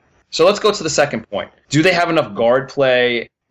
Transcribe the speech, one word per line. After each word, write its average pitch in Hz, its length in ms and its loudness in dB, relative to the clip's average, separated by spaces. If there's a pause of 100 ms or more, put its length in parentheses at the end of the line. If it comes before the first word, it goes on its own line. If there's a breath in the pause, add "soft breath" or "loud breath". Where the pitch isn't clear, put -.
(300)
So 160 160 0
let's 202 120 2
go 208 140 0
to 202 100 -10
the 151 80 -6
second 139 400 -2
point. - 200 -8 (180)
Do 147 140 2
they 185 100 2
have 170 180 -2
enough 135 240 -2
guard 123 340 0
play? 123 600 0 (220)